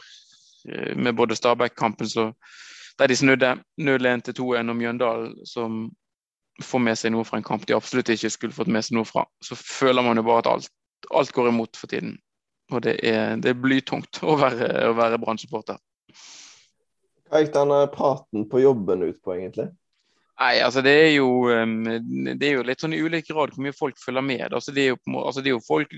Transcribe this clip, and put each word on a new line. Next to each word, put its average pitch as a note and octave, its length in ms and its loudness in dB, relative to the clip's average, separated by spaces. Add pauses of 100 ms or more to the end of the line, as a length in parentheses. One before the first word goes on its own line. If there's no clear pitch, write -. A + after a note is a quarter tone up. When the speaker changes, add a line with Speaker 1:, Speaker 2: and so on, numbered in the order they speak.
(720)
Speaker 1:
eh, - 240 -6
med A#2+ 200 0
både A2+ 200 2
Stabæk-kampen, A#2+ 720 0
så A2 260 -2 (640)
der C3+ 100 4
de B2+ 80 2
snudde C3 360 4 (260)
null C3 280 0
en B2 160 2
til A2+ 120 -10
to B2+ 220 -4
en, A#2 140 -2
og A#2 60 -4
Mjøndalen A#2 600 -4 (100)
som A2+ 460 -6 (720)
får - 180 -2
med A2+ 160 0
seg A2+ 140 -2
noe A2+ 140 -2
fra - 120 -6
en G#2+ 60 -6
kamp G#2+ 240 -6
de A#2 80 2
absolutt A#2+ 340 -2
ikke A2 220 -2
skulle A#2 220 -8
fått A2+ 180 -6
med A2 100 0
seg A#2 140 -4
noe A2+ 100 0
fra, - 200 -2 (180)
så - 120 -14
føler B2+ 460 0
man A#2+ 160 2
jo A2+ 60 0
bare A#2 160 4
at A#2 80 0
alt, - 220 0 (420)
alt C3 200 2
går A#2+ 180 2
imot A#2 280 -2
for - 100 -14
tiden. A2 300 -8 (540)
Og A#2+ 100 -4
det A#2 220 0
er, A2 320 0
det A2+ 160 0
er B2 100 -4
blytungt C3+ 600 -2
å D#3 160 4
være, B2 320 2 (180)
å A#2 60 0
være A#2 260 2
Brann-supporter. A2 560 -8 (1500)
Speaker 2:
Hva D#3 120 4
gikk D3+ 120 0
denne C#3+ 380 4
praten C3 580 -2
på B2+ 140 2
jobben G2 400 4
ut E2+ 180 -4
på, F#2 140 -8
egentlig? F#2 320 -8 (720)
Speaker 1:
Nei, B2 200 2
altså, B2 240 2
det C3+ 80 6
er D#3 220 8
jo, C#3 140 4 (200)
ehm, A2+ 380 2 (500)
det C3 80 -4
er C#3+ 140 2
jo B2 100 -2
litt C3 160 -4
sånn D#3+ 100 -4
i D#3+ 60 -2
ulik D#3+ 300 -4
grad D3+ 240 -2
hvor C3+ 100 -8
mye C#3 120 -6
folk C#3 220 -4
følger C3 240 -4
med. C3+ 300 -4
Altså, C#3 240 -6
det C#3 80 2
er C3 60 2
jo B2+ 80 0
på - 160 -8
må-, B2+ 100 -4
altså, C#3 180 -4
det C3+ 60 -4
er C3 80 2
jo A2+ 80 -4
folk, D3+ 340 -2